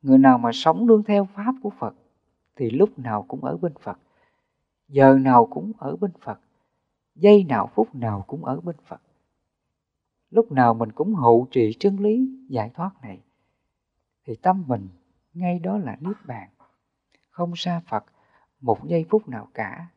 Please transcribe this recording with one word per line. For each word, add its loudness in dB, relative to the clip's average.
Người 6
nào 6
mà -2
sống 0
nương 4
theo 0
Pháp -8
của -8
Phật -10
thì -4
lúc 0
nào -6
cũng -12
ở -6
bên -6
Phật. -16
Giờ 6
nào 6
cũng -8
ở -10
bên -4
Phật. -14
Giây 6
nào -4
phút -2
nào -6
cũng -12
ở -6
bên -12
Phật. -20
Lúc 0
nào 2
mình -6
cũng -4
hộ 4
trì 0
chân 0
lý 0
giải -6
thoát -10
này. -18
Thì -12
tâm -2
mình -6
ngay -4
đó -6
là -10
Niết -8
Bàn. -14
Không -8
xa -6
Phật -8
một -2
giây -2
phút 0
nào -14
cả -10